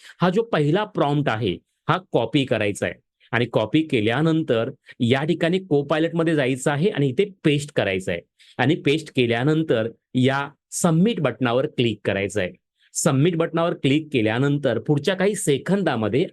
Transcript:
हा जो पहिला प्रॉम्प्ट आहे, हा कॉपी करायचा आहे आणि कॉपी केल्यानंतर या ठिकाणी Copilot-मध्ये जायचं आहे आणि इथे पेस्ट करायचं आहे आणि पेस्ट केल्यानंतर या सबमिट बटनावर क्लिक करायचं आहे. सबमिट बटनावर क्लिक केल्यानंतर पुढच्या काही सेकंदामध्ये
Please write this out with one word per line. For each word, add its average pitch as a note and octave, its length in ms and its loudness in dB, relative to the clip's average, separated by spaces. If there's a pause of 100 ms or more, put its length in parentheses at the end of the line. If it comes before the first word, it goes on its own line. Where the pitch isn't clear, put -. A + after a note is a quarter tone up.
(220)
हा F3+ 80 4
जो G3+ 120 0
पहिला F#3 420 0
प्रॉम्प्ट D3 460 0
आहे, A2 280 -2 (300)
हा E3 100 0 (140)
कॉपी C3+ 320 0
करायचा G#2 420 -2
आहे F2 80 -4 (360)
आणि A#2 160 0
कॉपी A#2 360 0
केल्यानंतर C3+ 880 0 (300)
या B2+ 240 2
ठिकाणी E3 340 0
Copilot-मध्ये D#3+ 760 0
जायचं C3+ 360 0
आहे D3 180 0
आणि C#3+ 200 0
इथे C3 160 0 (200)
पेस्ट D3 320 0
करायचं F#2+ 360 -2
आहे E2+ 80 -4 (380)
आणि B2+ 160 2
पेस्ट D3+ 420 -2
केल्यानंतर B2+ 720 0 (260)
या C3 340 2 (220)
सबमिट F3 500 2
बटनावर B2+ 460 0
क्लिक A#2 380 -2
करायचं G2 360 -2
आहे. F2+ 100 -2 (440)
सबमिट D#3+ 420 2
बटनावर E3 380 -2
क्लिक D3+ 380 0
केल्यानंतर B2+ 640 0
पुढच्या D3 360 0
काही F#3+ 200 0
सेकंदामध्ये D3 1000 0